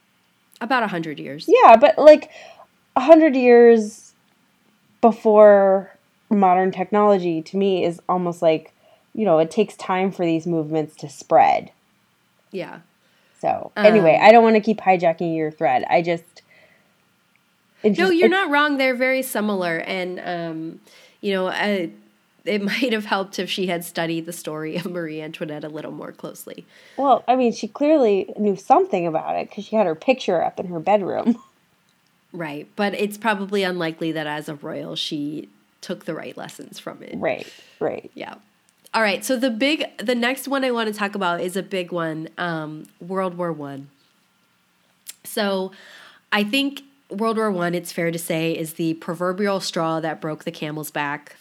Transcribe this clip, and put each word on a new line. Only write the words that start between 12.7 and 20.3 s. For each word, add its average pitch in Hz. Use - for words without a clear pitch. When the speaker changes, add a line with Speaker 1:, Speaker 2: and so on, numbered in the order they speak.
Speaker 2:
So, -
anyway, 208
Speaker 1:
Um, 190
Speaker 2:
I 214
don't 233
wanna 226
keep 214
hijacking 170
your 156
thread. 151
I 175
just, 170
it 214
Speaker 1:
No, 349
Speaker 2:
just, 359
Speaker 1:
you're 339
Speaker 2:
it 339
Speaker 1:
not 370
wrong. 285
They're 262
very 262
similar. 202
And, 180
um, 165